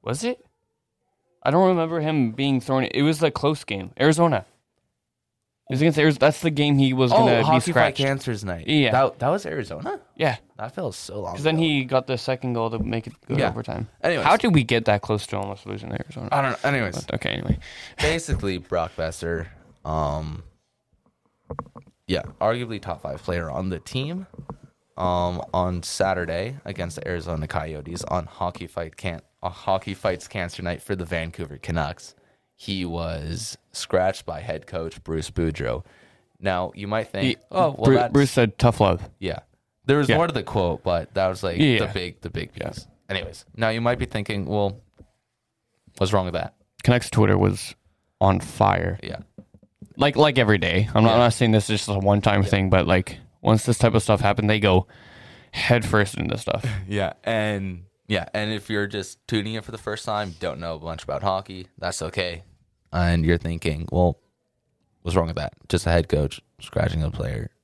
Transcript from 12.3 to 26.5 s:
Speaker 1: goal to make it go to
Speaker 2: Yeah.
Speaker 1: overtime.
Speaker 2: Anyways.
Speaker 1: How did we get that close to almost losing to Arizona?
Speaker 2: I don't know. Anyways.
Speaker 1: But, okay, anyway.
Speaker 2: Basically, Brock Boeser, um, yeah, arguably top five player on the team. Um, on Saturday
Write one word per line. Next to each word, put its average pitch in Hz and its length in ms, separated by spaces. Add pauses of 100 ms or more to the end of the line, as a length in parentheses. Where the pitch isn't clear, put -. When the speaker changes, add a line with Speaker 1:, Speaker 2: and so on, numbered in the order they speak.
Speaker 1:
goal 113 180
to 113 80
make 107 280
it - 80 (120)
go 127 80
to 143 60
Speaker 2:
Yeah. 117 80
Speaker 1:
overtime. 113 400 (140)
Speaker 2:
Anyways. 160 240
Speaker 1:
How 175 100
did 220 180
we 147 80
get 113 220
that 104 160
close 107 280
to 107 100
almost 98 280
losing 104 220
to 110 140
Arizona? - 300
Speaker 2:
I 143 100
don't 135 80 (120)
know. 139 60
Anyways. 123 360
Speaker 1:
But, - 100
okay, - 160
anyway. - 280 (400)
Speaker 2:
Basically, 143 600
Brock 82 380
Boeser, 82 500 (400)
um, 78 560 (1600)
yeah, 120 160 (200)
arguably 113 380
top 87 200
five 71 220
player 85 280
on 92 200
the 87 100
team. 165 460 (680)
Um, 90 460 (100)
on 90 300
Saturday 92 800